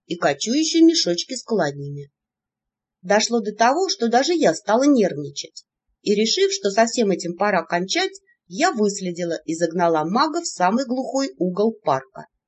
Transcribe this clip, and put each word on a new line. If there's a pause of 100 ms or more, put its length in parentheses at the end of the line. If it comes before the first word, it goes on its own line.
и
кочующие
мешочки
с
кладнями. (920)
Дошло
до
того,
что
даже
я
стала
нервничать, (340)
и,
решив,
что
со
всем
этим
пора
кончать, (280)
я
выследила
и
загнала
мага
в
самый
глухой
угол
парка. (220)